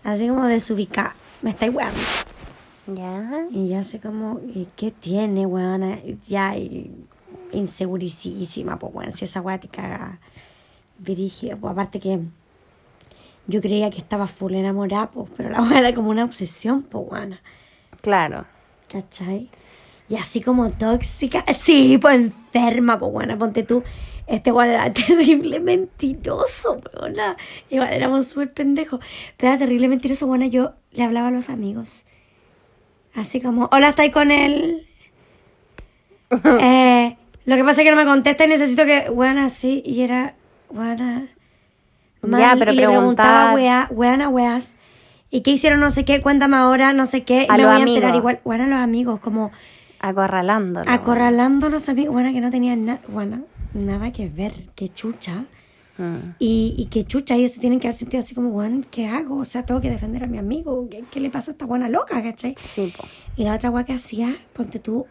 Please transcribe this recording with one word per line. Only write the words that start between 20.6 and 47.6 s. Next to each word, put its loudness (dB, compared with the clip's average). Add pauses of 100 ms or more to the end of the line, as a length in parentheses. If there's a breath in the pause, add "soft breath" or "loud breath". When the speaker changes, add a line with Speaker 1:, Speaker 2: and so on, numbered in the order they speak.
Speaker 1:
tóxica, -2 (160)
sí, 6
po, 6
enferma, 2
po, -4
weona, -6
ponte -2
tú. 0 (440 loud breath)
Este 0
weón 4
era 0
<laughs> -
terrible 4
mentiroso, -2 (200)
weona. -6 (340 loud breath)
Igual 0
éramos 0
súper -6
pendejos. -2 (380 loud breath)
Pero 4
era 2
terrible 2
mentiroso, -2
weona. 0
Yo 0 (200)
le -4
hablaba -2
a 0
los -4
amigos. -10 (1120)
Así -6
como, 0
"Hola, 8
¿estáis 2
con 4
él?" 0 (1400)
Speaker 2:
<laughs> 0 (160)
Speaker 1:
"Eh, 6 (280)
lo 2
que 4
pasa 4
es 6
que 8
no 6
me 6
contesta 4
y 6
necesito 4
que", 2
weona, 2
así. -2
Y -2
era, -2 (360)
weona, -6 (920)
mal. 2
Speaker 2:
Ya, 8
pero 4
Speaker 1:
Y 4
le 6
preguntaba 6
Speaker 2:
preguntar. 4
Speaker 1:
wea, 4
weona, 2
weas. 0 (560 soft breath)
"¿Y -2
qué 2
hicieron 4
no 4
sé 0
qué? 2
Cuéntame 4
ahora, 4
no 2
sé -2
qué. 2
Speaker 2:
A 6
Speaker 1:
Me 8